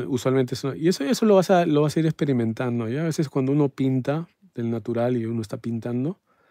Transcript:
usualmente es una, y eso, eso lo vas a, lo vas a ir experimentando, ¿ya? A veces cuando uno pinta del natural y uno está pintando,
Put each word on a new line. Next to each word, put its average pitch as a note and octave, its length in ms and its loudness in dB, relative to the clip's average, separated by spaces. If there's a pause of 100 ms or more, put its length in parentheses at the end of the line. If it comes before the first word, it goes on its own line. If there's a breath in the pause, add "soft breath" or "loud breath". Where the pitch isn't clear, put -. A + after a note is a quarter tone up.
usualmente C3 460 0
es - 80 -8
una, C3+ 120 -6
y D#3+ 140 -2
eso, C4+ 160 -2
eso A#3+ 200 0
lo G#3 100 6
vas F#3 140 4
a, F3 160 4
lo D3+ 180 4
vas D3 120 0
a E3 60 2
ir D#3+ 40 0
experimentando, A#2+ 840 0
¿ya? C#3 120 -4
A E3+ 40 -2
veces D#3 240 -2
cuando C3+ 240 0
uno C#3+ 160 4
pinta C3+ 580 0 (260)
del A#2 160 -4
natural A#2 460 0
y A#2 100 -2
uno A2+ 160 -4
está A2 160 -8
pintando, A#2+ 640 -4 (320 soft breath)